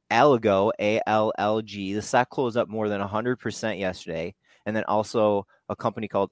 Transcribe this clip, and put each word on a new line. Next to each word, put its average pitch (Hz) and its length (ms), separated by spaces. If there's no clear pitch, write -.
Allgo, 110 680
A 104 280
L 110 300
L 107 240
G. 101 320
The 104 80
stock 123 280
closed 120 280
up 107 100
more 107 220
than 101 100
a 101 80
hundred 113 300
percent 107 420
yesterday, 90 560
and 107 100
then 107 100
also 104 600
a 101 60
company 110 340
called 98 220